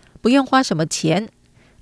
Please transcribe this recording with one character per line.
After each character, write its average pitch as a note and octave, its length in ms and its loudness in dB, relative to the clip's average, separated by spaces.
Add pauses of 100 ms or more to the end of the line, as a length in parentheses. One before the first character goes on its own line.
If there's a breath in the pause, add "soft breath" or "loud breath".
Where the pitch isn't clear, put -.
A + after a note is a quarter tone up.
(220 soft breath)
不 A#3+ 80 0
用 C4+ 160 2
花 C4 160 2
什 - 120 -4
么 D#3+ 120 -2
钱， F3+ 420 -2 (540 soft breath)